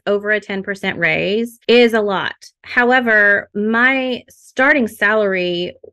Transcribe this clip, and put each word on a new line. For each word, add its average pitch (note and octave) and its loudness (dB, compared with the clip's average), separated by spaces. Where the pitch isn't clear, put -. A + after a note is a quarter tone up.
over G3+ -2
a G#3+ 0
ten G3 -8
percent G3 -6
raise E3+ -2
is A#3 4
a A3+ 2
lot. F#3 -4
However, A#3 2
my B3 -2
starting C4+ 0
salary F#3+ -2